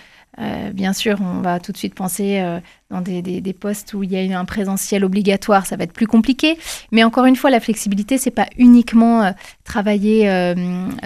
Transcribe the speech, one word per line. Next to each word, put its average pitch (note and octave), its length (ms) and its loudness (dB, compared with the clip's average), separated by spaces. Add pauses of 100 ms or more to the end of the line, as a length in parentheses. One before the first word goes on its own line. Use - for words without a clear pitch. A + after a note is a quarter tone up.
(400)
euh, G#3 320 -8
bien F#3+ 200 -4
sûr, G3+ 280 -2
on F#3 220 -4
va F3 180 -2
tout F3 100 -12
de - 60 -12
suite - 180 -10
penser, G3 460 -4
euh, E3+ 180 -6 (320)
dans F#3 100 -8
des, F3+ 220 -6
des, F3+ 180 -8
des F#3 120 -6
postes G3+ 420 -10
où G3 80 -6
il F#3 100 -6
y F#3+ 200 -2
a F#3 60 -4
un F#3 60 -6
présentiel G3 600 -4
obligatoire, G3 600 0
ça - 120 -8
va F3+ 80 -6
être E3+ 80 -8
plus A3 160 -2
compliqué. C4+ 500 2 (320)
Mais A3+ 140 4
encore B3 220 2
une C4 100 6
fois, C#4 140 2
la A#3 100 4
flexibilité, G#3 580 -2
c'est B3 140 -2
pas - 160 -2 (100)
uniquement, A#3 640 6
euh, F#3 80 2 (320)
travailler, G#3 640 2
euh, F3+ 600 -2 (180)